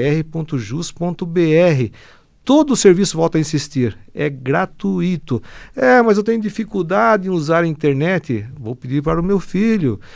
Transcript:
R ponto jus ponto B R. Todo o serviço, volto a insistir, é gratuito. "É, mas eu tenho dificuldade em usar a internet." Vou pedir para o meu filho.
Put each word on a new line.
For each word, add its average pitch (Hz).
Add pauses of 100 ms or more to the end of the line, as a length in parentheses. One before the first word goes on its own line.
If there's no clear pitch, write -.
R 151
ponto 156
jus 123
ponto 175
B 165
R. 156 (520)
Todo 294
o 233
serviço, 185
volto 165
a 160
insistir, 139 (160)
é 147
gratuito. 170 (340)
"É, 254
mas 226
eu 208
tenho 226
dificuldade 208
em -
usar 165
a 170
internet." 143 (120)
Vou 120
pedir 131
para 165
o -
meu 190
filho. 180 (160)